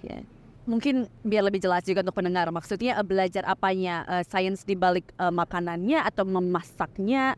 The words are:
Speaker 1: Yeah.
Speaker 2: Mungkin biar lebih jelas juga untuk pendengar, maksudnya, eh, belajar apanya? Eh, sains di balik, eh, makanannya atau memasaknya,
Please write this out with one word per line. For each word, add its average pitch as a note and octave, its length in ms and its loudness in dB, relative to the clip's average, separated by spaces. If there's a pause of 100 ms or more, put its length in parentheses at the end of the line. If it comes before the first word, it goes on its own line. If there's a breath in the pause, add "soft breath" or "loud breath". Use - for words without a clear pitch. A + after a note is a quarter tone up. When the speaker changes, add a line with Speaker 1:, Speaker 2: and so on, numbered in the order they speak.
Speaker 1:
Yeah. - 160 -10 (480)
Speaker 2:
Mungkin B3 400 0 (160)
biar G#3 240 4
lebih G3 160 -2
jelas F3+ 180 2
juga F#3 220 0
untuk F#3 160 -2
pendengar, F3+ 320 2
maksudnya, G#3 480 -2
eh, - 20 2
belajar F#3+ 460 0
apanya? F#3 560 0
Eh, F3+ 240 0
sains F#3+ 320 0
di G3 160 -2
balik, F3+ 400 2
eh, F3 160 0
makanannya F3 720 0
atau G3 240 -2
memasaknya, F#3+ 1080 0